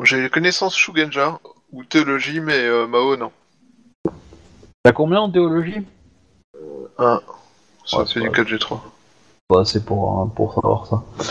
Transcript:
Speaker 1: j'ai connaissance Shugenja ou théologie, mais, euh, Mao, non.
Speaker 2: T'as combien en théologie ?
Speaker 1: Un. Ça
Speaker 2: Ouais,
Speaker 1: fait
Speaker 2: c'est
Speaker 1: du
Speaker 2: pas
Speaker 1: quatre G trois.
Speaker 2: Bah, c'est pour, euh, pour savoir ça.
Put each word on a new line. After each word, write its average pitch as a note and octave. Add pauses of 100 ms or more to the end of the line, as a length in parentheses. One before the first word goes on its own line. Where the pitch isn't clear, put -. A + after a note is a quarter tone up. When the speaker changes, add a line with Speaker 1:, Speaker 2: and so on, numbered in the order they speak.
Speaker 1:
j'ai C3
connaissance F3+
Shugenja D#3 (320)
ou B2+
théologie, C#3
mais, D3
euh, A#2+
Mao, B2+
non. A#2 (1500)
Speaker 2:
T'as B2
combien E3
en G#3
théologie ? F3 (1120)
Speaker 1:
Un. A#2+ (680)
Ça -
Speaker 2:
Ouais, B2+
Speaker 1:
fait -
Speaker 2:
c'est A#2+
Speaker 1:
du A#2
Speaker 2:
pas -
Speaker 1:
quatre A2+
G A2
trois. - (680)
Speaker 2:
Bah, F#2
c'est G#2+
pour, G2
euh, G2
pour G#2+
savoir G#2+
ça. A2+ (280)